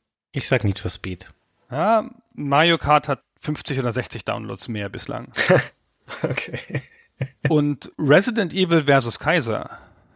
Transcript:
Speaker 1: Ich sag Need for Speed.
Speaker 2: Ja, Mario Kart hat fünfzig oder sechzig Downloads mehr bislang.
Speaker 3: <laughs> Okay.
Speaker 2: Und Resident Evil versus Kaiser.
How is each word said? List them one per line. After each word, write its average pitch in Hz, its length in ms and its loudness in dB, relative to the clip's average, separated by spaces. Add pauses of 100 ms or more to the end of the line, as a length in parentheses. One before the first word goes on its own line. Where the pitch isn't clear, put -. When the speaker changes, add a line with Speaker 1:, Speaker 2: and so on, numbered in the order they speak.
(320)
Speaker 1:
Ich - 160 -4
sag 120 160 0
Need 101 160 0
for - 120 -6
Speed. - 360 -8 (440)
Speaker 2:
Ja, 202 380 0 (240)
Mario 147 440 4
Kart 147 300 2
hat 139 140 -4 (180)
fünfzig 147 400 -4
oder 120 140 -2
sechzig 113 320 -6
Downloads 107 420 -6
mehr 104 220 -6
bislang. 117 480 -10
Speaker 3:
<laughs> - 40 2 (800)
Okay. - 580 -6 (680)
Speaker 2:
Und 147 500 0
Resident 180 520 4
Evil 170 340 2
versus 135 340 2
Kaiser. 135 580 -2 (380)